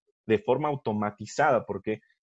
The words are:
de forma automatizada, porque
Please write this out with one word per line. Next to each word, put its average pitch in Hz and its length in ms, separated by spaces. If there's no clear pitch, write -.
de 110 120
forma 135 280
automatizada, 110 960
porque 104 360